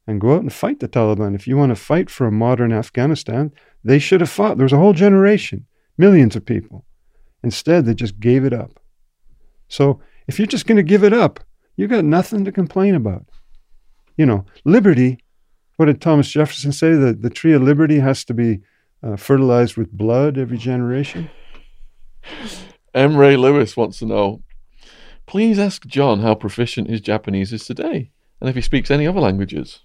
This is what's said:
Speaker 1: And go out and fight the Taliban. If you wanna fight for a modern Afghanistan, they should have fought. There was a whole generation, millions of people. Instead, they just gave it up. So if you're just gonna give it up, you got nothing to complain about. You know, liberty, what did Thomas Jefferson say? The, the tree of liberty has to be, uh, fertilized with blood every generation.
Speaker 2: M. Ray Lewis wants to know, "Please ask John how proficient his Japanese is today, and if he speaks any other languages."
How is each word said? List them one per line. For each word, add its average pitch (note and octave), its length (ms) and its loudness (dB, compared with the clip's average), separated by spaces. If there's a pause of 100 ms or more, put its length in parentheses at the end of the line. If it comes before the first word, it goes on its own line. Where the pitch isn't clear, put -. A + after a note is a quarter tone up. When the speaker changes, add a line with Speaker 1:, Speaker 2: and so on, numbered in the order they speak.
Speaker 1:
And G#2+ 140 -6
go A#2+ 140 2
out F3 60 2
and C#3 120 -8
fight C#4+ 280 -6
the A#2 80 -8
Taliban. G#2+ 460 -2
If G2 120 -10
you C3 100 -2
wanna C3+ 200 2
fight D#3+ 340 -4
for - 160 -4
a A2 60 -2
modern A#2 400 0
Afghanistan, B2+ 800 -4 (320)
they C3 160 4
should F3+ 200 2
have D#3+ 100 -2
fought. G#3 260 -2
There B2+ 80 2
was C3 80 2
a C#3+ 60 4
whole G3 160 6
generation, G3 720 2 (320)
millions E3 360 6
of G#2+ 120 -10
people. G#2+ 380 -8 (600)
Instead, D#3 400 0
they A#2 100 0
just G#2 240 -8
gave B2 260 2
it C3+ 80 -2
up. - 280 -10 (880)
So C#3 320 0 (260)
if - 120 -10
you're G#3+ 80 0
just - 200 -6
gonna G#3+ 160 4
give F#3+ 220 4
it G3+ 80 6
up, A3 280 0 (360)
you G3 100 -4
got G#3 180 0
nothing F#3 400 0
to F#3+ 80 -8
complain F#3+ 420 0
about. G#2+ 320 -4 (880)
You D#3 100 2
know, G2+ 180 0 (200)
liberty, C#3+ 580 4 (540)
what D#3+ 100 2
did D3 140 0
Thomas D3 300 2
Jefferson D3 420 -4
say? D#3+ 220 0
The, C3+ 180 2
the A2 180 -6
tree D#3+ 220 0
of C#3 100 4
liberty D3 380 2
has C3+ 240 -2
to B2 100 -8
be, A2+ 260 -2 (420)
uh, A2 140 -8
fertilized A#2+ 600 0
with A2 160 -6
blood A#2+ 440 -2
every B2 220 -6
generation. B2+ 720 -6 (1600)
Speaker 2:
M. C#3+ 240 2
Ray C#3 200 6
Lewis C3 400 2
wants A2 240 -4
to A#2+ 60 -10
know, G#2 360 -4 (840)
"Please G#3+ 320 0
ask G3+ 280 -4
John B2 340 0
how A2 140 2
proficient A2 560 -6
his A2+ 100 -6
Japanese G2+ 520 -4
is A2 120 -12
today, E3 460 -8 (300)
and C3 100 -6
if B2+ 60 -4
he B2 40 -6
speaks C3 300 0
any D3 160 0
other F#3 140 -2
languages." G2 640 -4